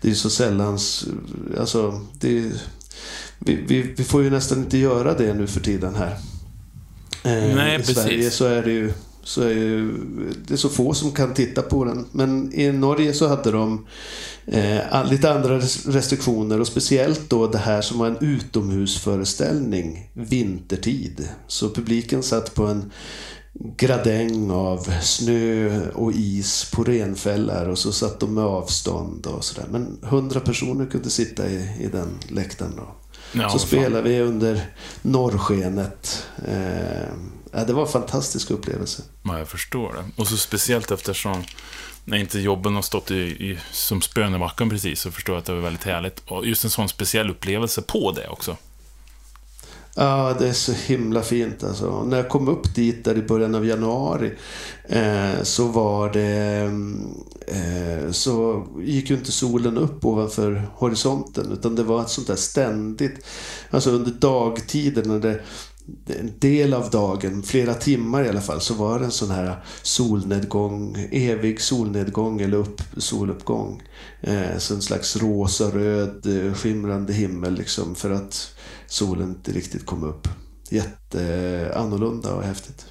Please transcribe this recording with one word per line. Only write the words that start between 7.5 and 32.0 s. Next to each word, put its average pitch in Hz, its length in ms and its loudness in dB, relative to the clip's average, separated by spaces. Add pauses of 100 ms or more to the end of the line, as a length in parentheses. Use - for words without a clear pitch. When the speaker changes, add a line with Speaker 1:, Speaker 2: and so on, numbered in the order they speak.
Speaker 2:
Nej, 147 180 4
Speaker 1:
i 156 40 2
Speaker 2:
precis. 123 180 2
Speaker 1:
Sverige 117 340 4
så 127 140 2
är 120 180 4
det 113 80 2
ju... 110 220 2 (300)
Så - 200 -2
är 120 120 4
ju, 110 380 2 (540)
det 139 80 -2
är 143 40 0
så 139 100 2
få 139 260 4
som 147 180 0
kan 135 220 2
titta 127 280 2
på 135 220 2
den. 120 280 -2
Men 135 420 2
i 143 180 4
Norge 143 420 4
så 151 140 4
hade 135 220 4
de, 110 360 2 (600)
eh, 104 480 2
a-, 135 160 6
lite 139 220 6
andra 131 260 4
res-, - 340 -2
restriktioner, 117 680 2
och 117 60 4
speciellt 139 640 2
då 113 160 6
det 110 120 2
här 104 240 2
som 120 160 -2
var 117 80 4
en 117 140 0
utomhusföreställning 101 1900 0
vintertid. 98 1120 -2 (180)
Så - 240 -2
publiken 117 520 0
satt 113 320 -2
på 107 120 4
en 101 260 -2 (840)
gradäng 113 720 2
av 92 400 0 (120)
snö 113 800 2 (140)
och 113 180 2
is 101 580 0
på 117 140 0
renfällar, 104 840 0
och 90 100 -2
så 107 140 0
satt 104 280 -2
de 107 140 0
med 107 100 2
avstånd 87 840 -2
och 73 180 -6
sådär. - 260 -8
Men 120 320 -4
hundra 135 380 2
personer 131 460 0
kunde 123 240 -4
sitta 101 400 -2
i, 92 180 -4 (120)
i 107 120 -4
den 90 260 -4 (100)